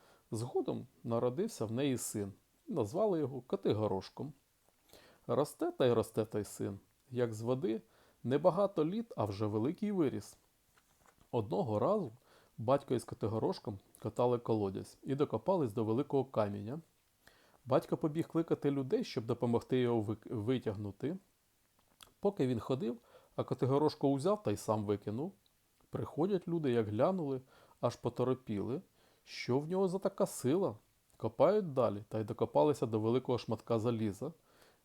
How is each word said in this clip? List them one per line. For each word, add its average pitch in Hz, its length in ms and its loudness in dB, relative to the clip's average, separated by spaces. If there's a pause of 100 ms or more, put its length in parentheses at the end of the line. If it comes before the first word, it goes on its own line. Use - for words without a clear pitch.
(300)
Згодом 120 560 -4 (180)
народився 123 600 -2
в 107 80 -4
неї 131 260 0
син, 98 340 -6 (340)
і 254 60 -8
назвали 165 460 0
його 139 220 -4
Катигорошком. 110 920 -2 (920)
Росте 147 460 0
та 143 140 2
й 120 60 6
росте 113 320 2
той 107 200 -4
син, 104 340 -6 (320)
як 120 240 0
з 110 80 -8
води, 139 400 -2 (420)
небагато 160 600 2
літ, 214 320 -4
а 120 80 0
вже 101 220 -2
великий 131 460 -2
виріс. 131 460 -2 (920)
Одного 120 480 0
разу 151 340 2 (460)
батько 131 360 2
із 117 100 0
Катигорошком 117 760 -4 (200)
катали 123 400 0
колодязь 104 640 -2
і 135 120 -4
докопались 143 580 0
до 113 120 -2
великого 131 400 0
каменя. 107 560 -4 (840)
Батько 151 320 2
побіг 160 320 -2
кликати 160 420 0
людей, 139 340 0
щоб 113 220 -6
допомогти 120 540 2
його 120 220 4
вик-, 104 320 -6
витягнути. 110 800 -2 (1040)
Поки 196 260 2
він 123 140 2
ходив, 208 380 -2 (380)
а 127 80 -2
Катигорошко 139 640 2
узяв 151 340 2
та 110 80 0
й 104 60 2
сам 107 280 0
викинув. 107 480 -2 (580)
Приходять 175 580 -2
люди, 165 220 0
як 117 180 2
глянули, 139 520 0 (400)
аж 120 160 0
поторопіли, 123 840 -2 (420)
що - 340 -2
в 151 100 -2
нього 185 200 2
за 185 100 -2
така 196 280 0
сила. 143 500 0 (400)
Копають 165 560 2
далі 107 360 0
та 113 100 -4
й 110 60 -2
докопалися 135 600 2
до 110 140 0
великого 120 380 2
шматка 113 400 -2
заліза. 110 540 -2 (520)